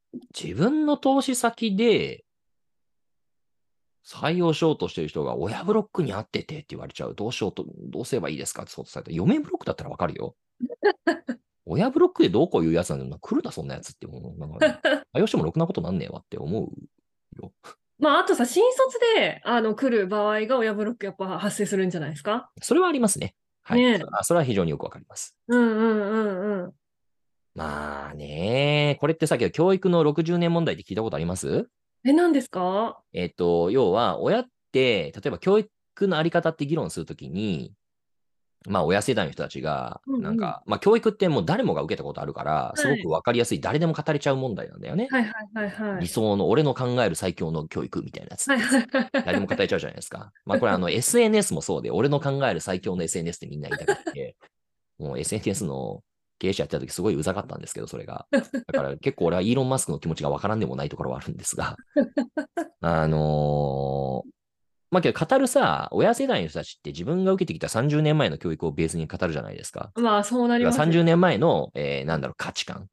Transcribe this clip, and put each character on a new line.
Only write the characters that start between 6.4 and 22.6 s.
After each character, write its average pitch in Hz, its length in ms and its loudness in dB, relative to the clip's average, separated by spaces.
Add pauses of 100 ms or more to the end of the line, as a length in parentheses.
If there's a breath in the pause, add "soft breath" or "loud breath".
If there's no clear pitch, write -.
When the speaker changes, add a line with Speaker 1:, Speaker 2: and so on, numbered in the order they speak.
Speaker 1:
て」 - 160 -10
っ - 40 -
て - 80 -20
言 - 100 -12
わ - 80 -12
れ - 40 -18
ち - 120 -12
ゃ - 20 -6
う。 - 80 -8
「ど 104 140 -6
う 131 40 -6
し - 80 -6
よ 98 100 -2
う - 20 -10
と、 - 120 -8 (140)
ど - 220 -10
う 120 40 -6
す 127 120 -4
れ 107 40 0
ば 76 100 -4
い 78 40 -6
い - 20 -10
で 65 100 -8
す - 60 -8
か？」 - 120 -10
っ - 20 -20
て - 60 -20
そ 69 100 -14
う - 40 -14
さ - 120 -14
れ - 60 -12
た。 - 80 -14
嫁 123 260 2
ブ 294 120 -6
ロ 359 60 -6
ッ - 40 -4
ク - 40 -14
だ - 100 -2
っ - 20 -20
た - 80 -12
ら - 60 -12
わ - 60 -12
か 90 120 -2
る - 60 -6
よ。 - 200 -10 (240)
Speaker 2:
<laughs> - 840 -2 (240)
Speaker 1:
親 156 260 2
ブ 302 100 4
ロ 349 80 8
ッ - 20 0
ク - 140 4
で - 40 6
ど 120 140 4
う 214 80 0
こ - 80 2
う 85 40 4
言 82 100 4
う - 20 4
や 82 80 4
つ - 80 -4
な 73 60 -4
ん 65 120 -8
だ。 - 120 -12
来 - 160 -2
る 330 60 0
な、 - 100 -8
そ 160 100 -8
ん 143 60 -8
な - 80 -8
や - 40 -12
つ - 120 -18
っ - 20 -20
て。 - 140 -16
も - 280 -14
う、 - 40 -12
な - 60 -10
ん - 120 -12
か、 - 0 -
Speaker 2:
<laughs> 302 560 2
Speaker 1:
採 147 60 4
用 214 80 6
し - 20 -4
て - 60 0
も 165 80 2
ろ 160 80 0
く 160 80 0
な 165 80 2
こ 190 40 -4
と - 80 -2
な 165 100 -4
ん 185 80 0
ね - 80 -6
え - 20 -12
わ - 100 -12
っ - 100 -20
て - 80 -12
思 92 240 -4
う - 100 -6 (720)
よ。 - 120 -16 (480 loud breath)
Speaker 2:
ま 294 160 6
あ、 - 20 6
あ 359 60 4
と 370 100 4
さ、 240 120 2
新 392 260 4
卒 523 260 2 (160)
で、 214 300 2
あ 240 160 2
の、 220 160 0
来 240 200 2
る 190 120 2
場 208 240 2
合 214 140 0
が 254 120 2
親 220 160 0
ブ 208 100 -2
ロ 214 60 -2
ッ 240 60 -4
ク 202 100 -8
や 196 60 -6
っ - 40 -14
ぱ 185 220 -6
発 196 160 -2
生 202 120 -2
す 202 100 -2
る 190 100 2
ん 185 40 0
じ 185 60 -4
ゃ 165 40 -4
な 143 80 -6
い - 20 -6
で 160 60 -8
す - 80 -12
か？ 220 260 -2 (100)